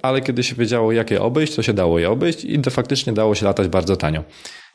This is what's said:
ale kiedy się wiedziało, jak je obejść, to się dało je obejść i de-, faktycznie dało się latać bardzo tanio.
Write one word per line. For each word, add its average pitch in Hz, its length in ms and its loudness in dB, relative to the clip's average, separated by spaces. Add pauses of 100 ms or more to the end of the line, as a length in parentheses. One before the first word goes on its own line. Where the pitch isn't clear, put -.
ale 131 200 0
kiedy 127 220 -2
się 123 120 -6
wiedziało, 117 360 0
jak 113 200 0
je 98 100 2
obejść, 143 340 0
to 110 80 -2
się 117 100 0
dało 87 260 2
je 85 100 2
obejść 160 360 0
i - 140 -2
de-, 131 120 0
faktycznie 123 420 -2
dało 107 220 2
się 107 100 -2
latać 98 220 2
bardzo 92 280 0
tanio. 78 280 -2 (520)